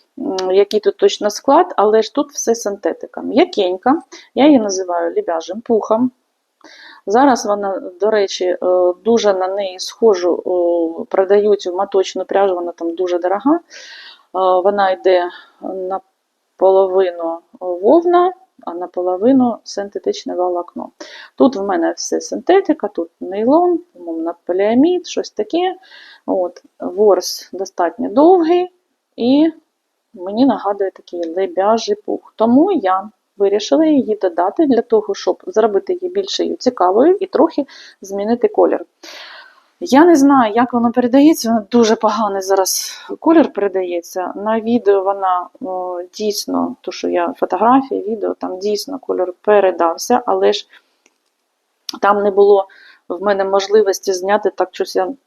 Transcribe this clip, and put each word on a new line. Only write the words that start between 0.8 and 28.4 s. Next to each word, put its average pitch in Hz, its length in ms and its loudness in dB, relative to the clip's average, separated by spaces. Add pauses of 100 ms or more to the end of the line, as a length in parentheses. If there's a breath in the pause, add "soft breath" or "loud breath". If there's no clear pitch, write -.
точно 202 320 0
склад, 311 480 0
але 214 240 4
ж 214 120 -8
тут 285 180 -4
все - 240 -2
синтетика. - 680 -8
М'якенька, 214 800 -2 (340 loud breath)
я 254 100 2
її 294 140 6
називаю 180 560 -4
лебяжим 185 460 -6
пухом. 226 500 -2 (920 loud breath)
Зараз 247 400 2
вона, 196 540 -4
до 208 100 0
речі, 202 360 0
е, 180 120 -2 (480)
дуже 208 280 2
на 185 140 -2
неї 190 320 -6
схожу, 180 560 0 (680)
е, 165 80 -10
продають 202 580 2
в 175 80 -6
маточну 190 500 -2
пряжу, 196 300 0
вона 175 160 -8
там 170 240 -8
дуже 175 240 -2
дорога. 202 360 0
Е, 339 40 -6 (760 loud breath)
вона 190 580 2
йде 180 380 0 (320 loud breath)
наполовину 185 1800 -2 (200)
вовна, 339 760 2 (340)
а - 60 -10
наполовину 190 920 0
синтетичне 202 720 -8
волокно. 175 540 -4 (460 loud breath)
Тут 135 200 4
в 196 80 -6
мене 170 340 -2
все - 240 -6
синтетика, 302 680 0
тут 170 220 -8 (100)
нейлон, 269 600 0 (140)
по-моєму, 330 400 -8 (120)
поліамід, 247 600 0
щось - 240 -8
таке. 359 440 -4 (500 loud breath)
От, 180 380 -4 (160)
ворс 180 760 0
достатньо 180 560 -6
довгий 339 580 4 (480)